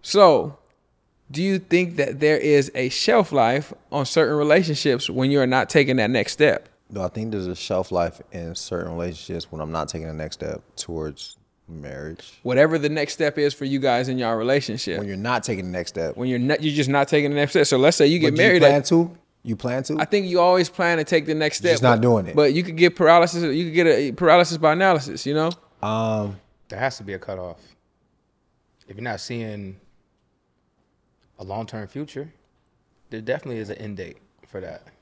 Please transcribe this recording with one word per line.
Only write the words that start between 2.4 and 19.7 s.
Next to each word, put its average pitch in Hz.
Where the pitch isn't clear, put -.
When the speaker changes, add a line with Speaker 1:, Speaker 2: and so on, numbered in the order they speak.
Speaker 1:
a 127
shelf 214
life 135
on 139
certain 151
relationships 151
when 131
you 143
are 127
not 127
taking 131
that 110
next 117
step? -
Speaker 2:
No, 101
I 90
think 110
there's 95
a 90
shelf 95
life 87
in 85
certain 87
relationships 85
when 78
I'm 78
not 80
taking 80
the 80
next 78
step -
towards 78
marriage. 73
Speaker 1:
Whatever 147
the 147
next 147
step 147
is 143
for 139
you 139
guys 127
in 127
your 117
relationship. 113
Speaker 2:
When 101
you're 95
not 113
taking 95
the 90
next 90
step. 82
Speaker 1:
When 127
you're 123
not, 143
you're 151
just 143
not 139
taking 147
the 147
next 143
step. 147
So 139
let's 135
say 151
you 165
get 151
Speaker 2:
But 147
do 165
you 214
Speaker 1:
married 180
Speaker 2:
plan 143
Speaker 1:
at 139
Speaker 2:
to? 170
You 113
plan 127